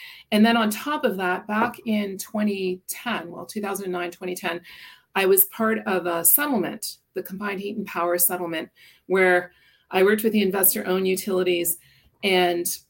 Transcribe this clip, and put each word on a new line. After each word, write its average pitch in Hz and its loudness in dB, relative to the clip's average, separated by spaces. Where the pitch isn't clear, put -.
And 214 6
then 233 4
on 220 2
top 294 -4
of 196 0
that, 185 -2
back 220 0
in 208 -2
twenty 196 -2
ten, 170 -6
well, 170 -12
two - -8
thousand 196 -6
nine, 175 -6
twenty 180 -8
ten, 175 -6
I 196 2
was 190 6
part 220 -2
of 185 -2
a 170 0
settlement, 220 0
the 185 -6
Combined 196 -8
Heat 202 -8
and 190 -6
Power 175 -2
Settlement, 175 -2
where 180 4
I 190 4
worked 214 4
with 220 4
the 214 4
investor-owned 190 2
utilities 185 0
and 180 2